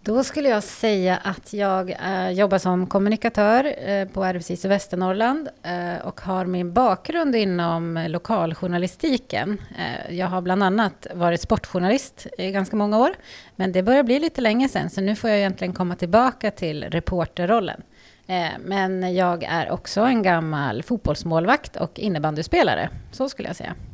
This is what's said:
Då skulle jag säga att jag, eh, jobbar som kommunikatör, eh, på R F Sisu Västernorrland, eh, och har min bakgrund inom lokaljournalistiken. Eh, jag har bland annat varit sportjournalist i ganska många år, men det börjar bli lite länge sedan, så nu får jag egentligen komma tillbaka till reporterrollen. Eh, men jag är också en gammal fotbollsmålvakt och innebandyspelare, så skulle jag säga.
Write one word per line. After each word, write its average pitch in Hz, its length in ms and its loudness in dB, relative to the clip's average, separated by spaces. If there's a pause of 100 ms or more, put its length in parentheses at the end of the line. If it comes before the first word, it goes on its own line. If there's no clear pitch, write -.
Då 233 240 0
skulle 285 240 0
jag 214 140 2
säga 190 540 2
att - 360 -6
jag, 190 380 0
eh, 185 400 -2
jobbar 190 280 4
som 180 280 2
kommunikatör, 214 1000 2
eh, 196 200 -2
på 190 160 -4
R 185 100 0
F 175 80 -6
Sisu 180 260 -6
Västernorrland, 196 800 0 (140)
eh, 175 440 -6
och - 140 -12
har 185 240 -2
min 180 280 -2
bakgrund 254 640 2
inom 170 720 0
lokaljournalistiken. 180 1500 -2 (180)
Eh, - 400 -6
jag 185 80 -2
har 185 140 -2
bland 185 220 0
annat 196 520 0
varit 175 260 2
sportjournalist - 840 -2 (120)
i 185 120 -4
ganska 196 260 -2
många 208 220 2
år, 254 160 4 (420)
men 190 160 -2
det 185 100 2
börjar 254 200 6
bli 247 160 4
lite 311 220 -2
länge 240 280 2
sedan, 165 220 -2
så - 100 -4
nu 202 160 0
får 226 140 -2
jag 208 80 4
egentligen 190 340 -2
komma 180 240 -2
tillbaka 220 540 2
till 151 340 -6
reporterrollen. 175 1000 0 (440)
Eh, 180 220 0 (160)
men 185 500 0
jag 175 280 2
är 160 280 -2
också - 300 -4
en 233 220 4
gammal 156 600 0
fotbollsmålvakt 196 920 0
och - 220 -6
innebandyspelare, 156 920 0 (220)
så 262 160 -4
skulle - 200 -10
jag - 80 -8
säga. - 180 -10 (200)